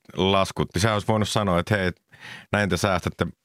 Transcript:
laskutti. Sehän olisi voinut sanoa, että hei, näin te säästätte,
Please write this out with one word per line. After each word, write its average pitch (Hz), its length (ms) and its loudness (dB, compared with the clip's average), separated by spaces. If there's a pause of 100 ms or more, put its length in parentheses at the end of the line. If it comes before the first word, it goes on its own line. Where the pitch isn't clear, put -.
(160)
laskutti. 95 640 0
Sehän 110 160 2
olisi 101 120 -4
voinut 107 220 0
sanoa, 95 300 0
että 104 180 0
hei, 92 140 0 (600)
näin 101 180 2
te 85 80 0
säästätte, 90 480 0 (200)